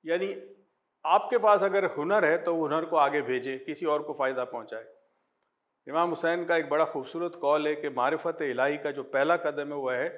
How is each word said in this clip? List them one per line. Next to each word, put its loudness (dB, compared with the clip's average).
यानी 0
आपके 4
पास 6
अगर 2
हुनर 2
है 4
तो -2
हुनर 0
को -4
आगे 4
भेजें, -4
किसी -8
और 0
को -10
फ़ायदा -2
पहुँचाए। -12
इमाम 0
हुसैन -2
का 2
एक -2
बड़ा 4
खूबसूरत -6
कॉल 2
है 0
कि -6
मारिफत 0
इलाही 0
का -4
जो -8
पहला 2
कदम -4
है -8
वह -4
है -2